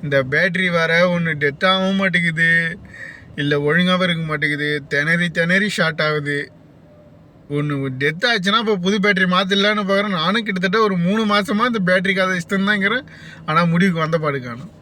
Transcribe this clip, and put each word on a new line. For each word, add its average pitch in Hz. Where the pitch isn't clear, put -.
இந்த 139
பேட்டரி 180
வேற 165
ஒண்ணு 170
டெத் 147
ஆக 190
மாட்டேங்குது, 170
இல்ல 147
ஒழுங்காவே 180
இருக்க 165
மாட்டேங்குது, 147
திணறி 170
திணறி 185
ஷார்ட் 160
ஆகுது. 147
ஒண்ணு 147
டெத் 156
ஆச்சுன்னா 208
இப்ப 214
புது 196
பேட்டரி 190
மாத்திடலான்னு 202
பாக்குறேன். 196
நானும் 202
கிட்டத்தட்ட 190
ஒரு 196
மூணு 214
மாசமா 208
இந்த 226
பேட்டரி 190
கதை 185
இஷ்டம் 196
தாங்கிறேன், 208
ஆனா 156
முடிவுக்கு 175
வந்த 160
பாடு 139
காணும். 123